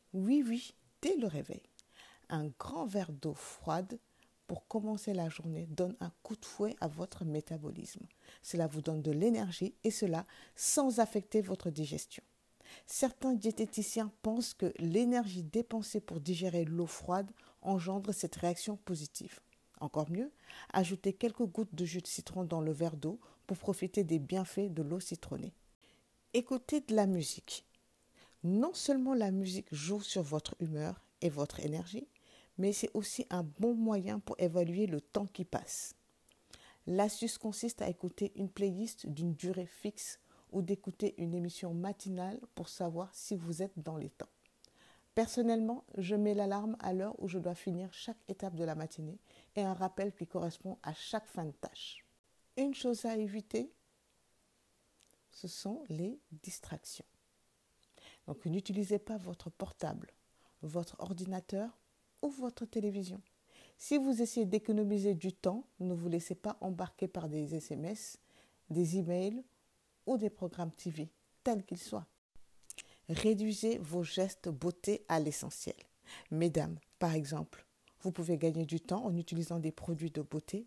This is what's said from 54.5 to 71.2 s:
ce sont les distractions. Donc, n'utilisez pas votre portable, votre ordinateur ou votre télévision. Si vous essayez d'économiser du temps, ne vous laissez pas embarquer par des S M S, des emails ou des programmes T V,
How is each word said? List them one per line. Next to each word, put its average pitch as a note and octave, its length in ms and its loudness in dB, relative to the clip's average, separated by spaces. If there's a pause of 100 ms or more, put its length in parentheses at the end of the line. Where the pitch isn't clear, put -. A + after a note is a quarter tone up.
ce - 160 -10
sont G#3+ 420 -6
les F#3 300 -4 (120)
distractions. - 720 -10 (1200)
Donc, - 180 -6
n'utilisez G3 540 0
pas A3 180 -6
votre F3+ 320 -10
portable, - 600 -6 (500)
votre E3 380 -6
ordinateur F#3+ 760 -4 (440)
ou D4 80 0
votre B3+ 360 -6
télévision. G3+ 560 -2 (560)
Si - 200 4
vous C4+ 240 4
essayez A3+ 240 4
d'économiser G#3 680 4
du F3+ 200 0
temps, G3 340 0 (120)
ne F3+ 140 0
vous E3+ 140 0
laissez E3+ 280 0
pas - 260 -4
embarquer F#3 460 -2
par E3 200 -4
des D3+ 280 -2
S D#3 160 -4
M D3+ 140 -4
S, G#3 320 -8 (520)
des E3 280 4
emails F#3+ 460 0 (600)
ou C4 120 4
des G#3 120 2
programmes F3 420 -4
T - 180 -6
V, D#3 220 -4 (320)